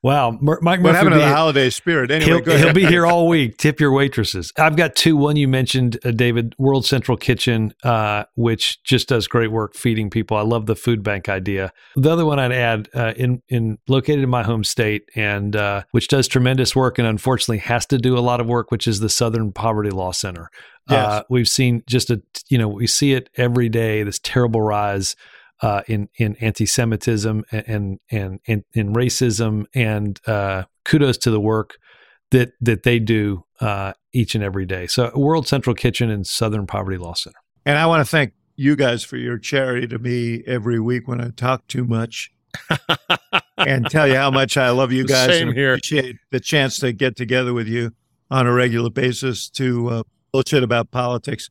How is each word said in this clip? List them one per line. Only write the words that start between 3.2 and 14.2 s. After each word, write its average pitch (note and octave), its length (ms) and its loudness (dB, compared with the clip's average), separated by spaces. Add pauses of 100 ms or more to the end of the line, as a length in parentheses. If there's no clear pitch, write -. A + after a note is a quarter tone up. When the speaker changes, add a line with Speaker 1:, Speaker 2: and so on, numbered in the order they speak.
Speaker 1:
week. D3+ 300 2
Tip D3 240 2
your C#3+ 120 4
waitresses. B2+ 680 0
I've D#3 180 4
got D#3+ 180 2
two. D#3+ 220 4
One D3 200 2
you C#3+ 120 2
mentioned, B2+ 560 0
uh, B2 60 0
David, A#2 480 0
World C3+ 260 2
Central B2+ 320 0
Kitchen, A2+ 560 0 (100)
uh, G#2+ 420 0 (100)
which A#2 500 -2
just - 240 0
does A2+ 180 0
great A2+ 240 0
work A2 240 -4
feeding A2 360 -2
people. A2 260 -2
I G#2 60 0
love A2 240 0
the G#2+ 100 0
food A#2 260 -2
bank G2+ 280 -4
idea. F#2+ 420 -4 (240)
The C#3 160 4
other E3+ 140 2
one D3 120 0
I'd B2+ 140 0
add, A#2 420 -2
uh, A#2 220 -2
in, B2 320 -2
in, A2+ 300 -2 (100)
located C3+ 340 2